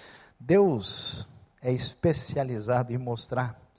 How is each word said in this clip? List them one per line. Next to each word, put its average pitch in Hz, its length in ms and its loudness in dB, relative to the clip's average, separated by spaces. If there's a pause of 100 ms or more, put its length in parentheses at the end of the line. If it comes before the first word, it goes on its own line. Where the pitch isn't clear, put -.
(380)
Deus 147 880 2 (360)
é 127 100 0
especializado 123 1200 0
em 123 60 -2
mostrar 123 600 -4 (200)